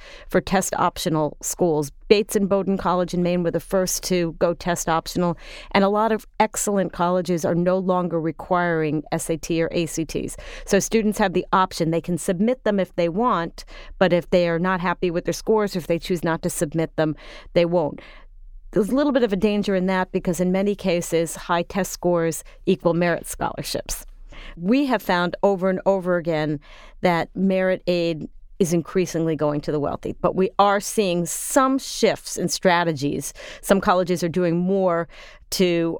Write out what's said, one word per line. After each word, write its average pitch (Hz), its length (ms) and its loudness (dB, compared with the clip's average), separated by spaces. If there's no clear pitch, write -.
for 185 140 2
test - 340 0
optional 156 680 0
schools. 151 500 0
Bates 208 260 4
and 196 140 2
Bowdoin 196 280 0
College 180 360 0
in 180 100 0
Maine 180 200 0
were 165 80 0
the 170 100 -2
first - 440 -2
to 175 340 0
go 170 140 2
test 175 360 -2
optional, 170 480 0
and 196 120 4
a 196 60 4
lot 214 220 2
of 214 160 -2
excellent 202 520 0
colleges 180 540 0
are 175 100 2
no 180 220 2
longer 180 420 0
requiring 160 920 0
S 160 180 -2
A 165 80 0
T 165 240 -2
or 165 100 0
A 170 140 0
C 160 180 -4
Ts. - 320 -6
So 196 140 4
students 214 400 0
have 190 140 2
the 175 200 0
option. 180 380 2
They 165 100 0
can 175 160 -4
submit 208 480 0
them 208 140 2
if 180 160 -2
they 170 140 2
want, 190 540 -2
but 185 120 6
if 175 200 2
they 175 180 4
are 165 100 0
not 185 220 0
happy 180 300 -2
with 170 140 -4
their 160 80 -2
scores, 208 420 0
if 170 120 -4
they 170 120 2
choose 180 240 -2
not 165 180 0
to 175 80 -2
submit 160 480 -2
them, 156 180 0
they 175 120 4
won't. 170 360 0
There's 190 140 2
a 208 80 0
little 294 160 2
bit 247 120 2
of 202 100 0
a - 20 2
danger 208 400 0
in 185 120 0
that 185 260 0
because 185 260 -2
in 180 140 2
many 202 220 0
cases, 170 600 0
high 175 280 0
test - 280 -4
scores 165 500 0
equal 175 280 2
merit 170 340 0
scholarships. - 800 -6
We 226 280 2
have 240 160 0
found 175 420 0
over 190 260 2
and 185 160 0
over 180 320 2
again 156 420 -2
that 170 340 2
merit 185 520 2
aid 170 420 0
is 165 140 2
increasingly 165 600 0
going 147 240 0
to 151 120 -4
the 147 80 0
wealthy, - 420 -4
but 180 140 2
we 185 140 2
are 202 200 4
seeing 175 460 0
some 262 540 2
shifts - 580 -2
in 175 100 -2
strategies. 165 840 0
Some 190 200 2
colleges 180 420 2
are 170 60 0
doing 170 280 2
more 180 500 0
to 170 480 0